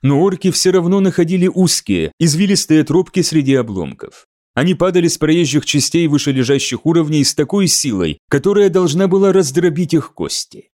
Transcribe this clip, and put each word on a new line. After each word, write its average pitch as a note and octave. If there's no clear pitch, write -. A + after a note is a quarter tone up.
но C#3
орки F#3
все F3+
равно F#3
находили F3+
узкие, G2
извилистые E3
тропки F3+
среди C#3
обломков. F#2+
Они E3+
падали F3+
с -
проезжих D#3
частей D#3+
выше C#3+
лежащих C3
уровней D#3
с B2+
такой F3+
силой, F2+
которая G3
должна F3+
была F#3+
раздробить E3+
их D3+
кости. -